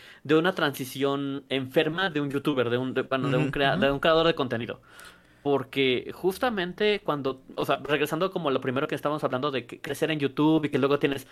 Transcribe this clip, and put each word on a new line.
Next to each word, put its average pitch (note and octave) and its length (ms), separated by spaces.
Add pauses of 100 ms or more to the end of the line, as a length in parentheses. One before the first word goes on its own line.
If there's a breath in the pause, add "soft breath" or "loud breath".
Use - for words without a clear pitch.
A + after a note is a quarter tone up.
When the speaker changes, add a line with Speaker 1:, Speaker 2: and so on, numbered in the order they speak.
(220 loud breath)
Speaker 1:
de C#3+ 140
una F3 180
transición C#3 920
enferma D#3 600
de D3 120
un C#3+ 100
youtuber, C3 400
de A#2+ 80
un, B2+ 160
de, C3 80
bueno, C3+ 280
de C3 60
un B2+ 80
Speaker 2:
Ujú. C#3 80
Speaker 1:
crea-, C#3 200
Speaker 3:
Ujú. F2+ 80
Speaker 1:
de C#3 100
un C#3 80
creador E3 280
de E3 100
contenido. A#2+ 440 (640 loud breath)
Porque C3+ 720
justamente G3+ 920
cuando, C3+ 380 (140)
o D3 100
sea, C#3+ 180
regresando D#3 480
como E3 180
a - 20
lo C3 80
primero C3+ 280
que E3 80
estábamos D3 280
hablando C3 260
de B2 160
que - 140
crecer D3+ 300
en D#3 100
YouTube D3+ 460
y C#3+ 40
que C#3+ 80
luego C#3 200
tienes, C#3 340